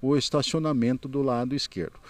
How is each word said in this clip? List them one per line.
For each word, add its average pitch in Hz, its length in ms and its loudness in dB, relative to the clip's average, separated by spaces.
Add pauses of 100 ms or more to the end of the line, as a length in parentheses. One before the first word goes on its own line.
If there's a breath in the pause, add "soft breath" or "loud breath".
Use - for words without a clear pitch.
o 139 160 2
estacionamento 139 880 0
do 139 140 -2
lado 127 340 0
esquerdo. - 420 -6 (120)